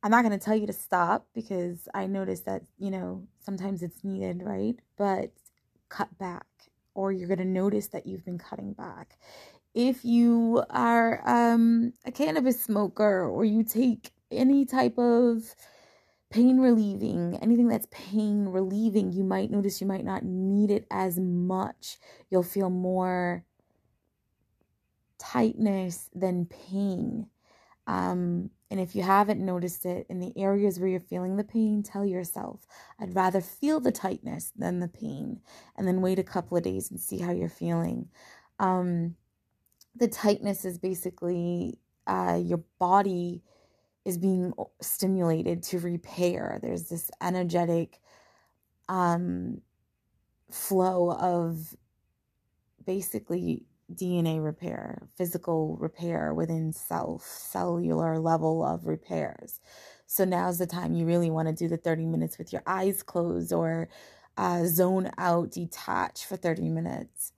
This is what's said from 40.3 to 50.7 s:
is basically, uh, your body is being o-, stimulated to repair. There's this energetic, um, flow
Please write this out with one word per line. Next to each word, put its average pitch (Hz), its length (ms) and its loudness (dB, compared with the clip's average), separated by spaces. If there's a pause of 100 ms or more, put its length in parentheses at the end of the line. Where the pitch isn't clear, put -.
is 175 140 -6
basically, 175 1000 -4 (300)
uh, 180 340 0
your 170 220 -2 (160)
body 180 640 2 (600)
is 180 140 -2
being 180 400 2
o-, - 220 -8
stimulated 175 840 0
to 180 140 -4
repair. 175 840 -2
There's 170 280 -6
this 170 200 -8 (120)
energetic, 175 800 0 (880)
um, 180 720 0 (920)
flow 185 600 2